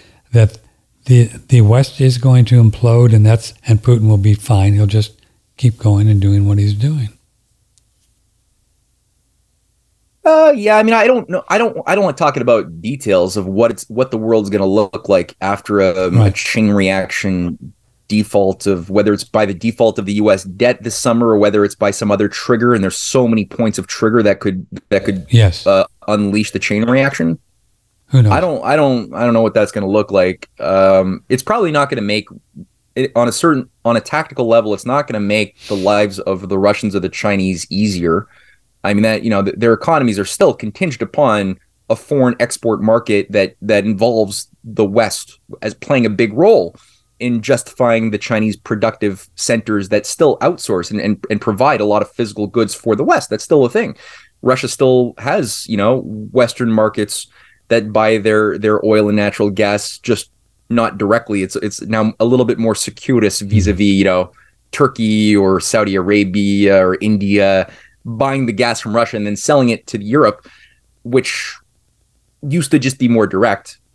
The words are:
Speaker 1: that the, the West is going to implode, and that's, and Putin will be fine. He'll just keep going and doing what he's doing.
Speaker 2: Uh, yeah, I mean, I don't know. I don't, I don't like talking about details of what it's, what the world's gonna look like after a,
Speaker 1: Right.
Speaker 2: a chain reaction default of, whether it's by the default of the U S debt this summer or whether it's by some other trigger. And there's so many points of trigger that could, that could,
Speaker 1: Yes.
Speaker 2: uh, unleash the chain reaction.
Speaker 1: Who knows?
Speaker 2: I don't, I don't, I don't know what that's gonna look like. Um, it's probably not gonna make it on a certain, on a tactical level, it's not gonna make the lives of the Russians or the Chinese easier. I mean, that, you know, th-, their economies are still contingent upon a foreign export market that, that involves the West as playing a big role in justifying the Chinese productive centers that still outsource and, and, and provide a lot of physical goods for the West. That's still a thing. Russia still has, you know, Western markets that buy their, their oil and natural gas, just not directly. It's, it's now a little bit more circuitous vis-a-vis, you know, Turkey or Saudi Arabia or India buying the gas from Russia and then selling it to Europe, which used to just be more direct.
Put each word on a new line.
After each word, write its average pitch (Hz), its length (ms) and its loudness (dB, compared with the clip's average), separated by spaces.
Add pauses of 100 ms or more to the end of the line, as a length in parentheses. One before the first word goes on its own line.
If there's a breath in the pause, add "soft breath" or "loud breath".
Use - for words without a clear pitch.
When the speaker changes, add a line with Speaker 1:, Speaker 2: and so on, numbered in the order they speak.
(340 loud breath)
Speaker 1:
that 110 260 4 (480)
the, 123 160 6 (260)
the 123 120 6
West 117 380 2
is 131 180 2
going 127 280 4
to 120 160 4
implode, 117 520 4
and 107 120 6
that's, 113 280 2 (140)
and 110 140 2
Putin 110 260 2
will 107 100 4
be 101 160 4
fine. 101 400 2
He'll 104 120 2
just 104 340 -2 (380)
keep 113 200 0
going 104 320 2
and 101 120 4
doing 101 260 2
what 101 120 2
he's 104 140 2
doing. 123 360 -2 (3250)
Speaker 2:
Uh, 311 300 6
yeah, 214 200 2
I 214 80 4
mean, 226 100 2
I 226 140 2
don't 247 220 0
know. 180 180 -4
I 185 100 0
don't, 226 280 -2
I 170 100 0
don't 202 100 0
like 147 120 -2
talking 147 240 0
about 104 400 0
details 98 560 0
of 95 100 -4
what 113 240 2
it's, - 180 -12
what 123 220 -2
the 117 60 -4
world's 110 320 0
gonna 98 160 0
look 98 420 -2
like 92 320 0
after 101 400 -2
a, 92 300 0
Speaker 1:
Right. 104 180 4
Speaker 2:
a 98 40 0
chain 110 400 -2
reaction 95 1040 -2 (360)
default 101 580 0
of, 92 220 -2
whether 101 240 2
it's 98 100 -4
by 107 220 0
the 98 80 -2
default 110 460 -2
of 101 60 -6
the 101 80 -6
U 107 180 2
S 98 120 -2
debt 107 400 -2
this 113 120 -8
summer 117 340 0
or 107 80 4
whether 104 280 2
it's 101 100 -4
by 101 160 -2
some 104 200 -4
other 104 160 0
trigger. 120 460 0
And 104 100 0
there's 95 140 -4
so 127 300 0
many 110 180 0
points 110 320 -4
of 95 100 -8
trigger 113 360 0
that 101 180 2
could, 92 240 -4 (240)
that 98 160 0
could, 95 240 -4
Speaker 1:
Yes. 107 360 4
Speaker 2:
uh, 95 200 4 (240)
unleash 104 420 -2
the 101 80 -6
chain 104 300 -4
reaction. 135 500 -2 (680)
Speaker 1:
Who 131 140 4
knows? 104 100 4
Speaker 2:
I 123 100 2
don't, 165 220 -2
I 131 140 0
don't, 131 360 0
I 98 120 -4
don't 120 80 2
know 113 80 2
what 110 120 2
that's 107 180 2
gonna 98 160 -4
look 101 240 0
like. 92 380 0 (100)
Um, 95 720 2
it's 131 140 -2
probably 214 280 -2
not 143 180 0
gonna 120 120 -6
make 104 260 -4 (680)
it 131 200 -2
on 120 140 2
a - 40 -2
certain, 147 360 0 (160)
on 117 100 2
a 110 60 -2
tactical 139 460 -4
level, 110 260 2
it's 95 120 -8
not 139 220 -4
gonna 110 140 -6
make 104 360 -2 (100)
the 107 100 -6
lives 101 420 0
of 95 300 -6
the 98 100 -2
Russians 101 380 0
or - 20 -4
the 92 100 -4
Chinese 95 600 -4
easier. 90 580 -2 (580 soft breath)
I 101 80 -2
mean, 104 100 2
that, 110 200 -2
you 117 60 -2
know, 101 140 0
th-, 98 140 -4
their 113 160 2
economies 123 440 0
are 101 60 -2
still 151 300 0
contingent 131 480 -8
upon 104 580 -2 (300)
a 117 60 0
foreign 127 440 0
export 113 420 -2
market 110 520 0
that, 95 280 0
that 101 220 0
involves 107 640 -2 (160)
the 110 220 -2
West 104 540 -4 (220)
as - 120 -6
playing 127 320 -2
a 110 40 0
big 107 220 0
role 139 420 2 (460 soft breath)
in 120 220 -4
justifying 113 720 -2
the 104 60 -2
Chinese 110 380 -2
productive 104 800 -4
centers 107 540 -4
that 104 160 -2
still - 340 0
outsource 120 520 -4
and, 107 100 -4
and, 104 280 -4
and 104 120 -4
provide 117 400 0
a 104 40 -2
lot 104 180 2
of - 80 -10
physical 107 360 -6
goods 107 280 -2
for 113 200 -2
the 123 80 -2
West. - 260 -2
That's 107 140 -6
still 143 220 2
a 120 40 0
thing. 214 280 -4 (460 loud breath)
Russia 127 240 0
still 127 500 0
has, 143 500 -6
you 110 80 -6
know, 110 260 0 (300)
Western 120 400 0
markets 107 560 -2 (420 soft breath)
that 110 220 0
buy 110 280 2
their, 107 380 0
their 107 280 0
oil 107 240 2
and 104 80 0
natural 104 320 0
gas, 104 480 -2
just - 320 -4 (400)
not 113 300 -2
directly. 104 420 -2
It's, 95 160 -6
it's 101 240 -8
now 110 380 -2
a 113 60 2
little 123 200 2
bit 113 140 -2
more 113 160 0
circuitous - 640 -2
vis-a-vis, 98 400 0 (140)
you 98 100 2
know, 90 260 0 (400 soft breath)
Turkey 107 640 0
or 95 240 2
Saudi 101 360 -2
Arabia 101 880 2
or 92 160 0
India 98 680 0 (360 loud breath)
buying 135 400 -4
the 117 80 -2
gas 117 260 -2
from 110 160 -6
Russia 117 220 -2
and 104 100 -6
then 104 80 -6
selling 135 320 0
it 113 200 -4
to 110 140 -8
Europe, 110 460 0 (560 soft breath)
which - 540 -4 (880)
used 156 240 -4
to 151 80 4
just 131 200 -4
be 123 100 2
more 113 180 2
direct. 98 520 -2 (140)